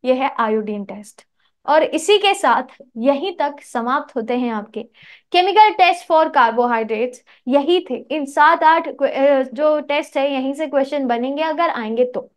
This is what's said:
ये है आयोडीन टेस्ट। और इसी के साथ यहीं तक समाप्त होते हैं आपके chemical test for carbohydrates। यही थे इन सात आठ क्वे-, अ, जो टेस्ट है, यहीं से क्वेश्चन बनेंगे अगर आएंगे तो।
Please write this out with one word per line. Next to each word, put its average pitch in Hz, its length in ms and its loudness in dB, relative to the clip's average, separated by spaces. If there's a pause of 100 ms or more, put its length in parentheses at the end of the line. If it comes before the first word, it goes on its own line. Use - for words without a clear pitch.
ये 254 100 -4
है 269 240 -6
आयोडीन 214 460 -6
टेस्ट। 202 420 -20 (400)
और 311 160 2
इसी 320 360 0
के 392 160 2
साथ 262 480 -2 (140)
यहीं 277 400 -2
तक 285 260 -6
समाप्त 262 540 -6
होते 240 200 -4
हैं 247 140 -4
आपके 214 340 -8 (500)
chemical 403 360 6 (100)
test 349 300 2
for 320 220 4
carbohydrates। 233 840 0 (340)
यही 294 420 2
थे 247 40 -4
इन 285 320 -6
सात 320 380 2
आठ 320 240 4
क्वे-, 269 240 -2
अ, 269 300 2
जो 302 380 0
टेस्ट 294 360 -4
है, 277 160 0
यहीं 269 220 -4
से 311 120 -6
क्वेश्चन 277 400 -2
बनेंगे 254 360 -2
अगर 320 280 -2
आएंगे 226 340 -2
तो। 240 320 -8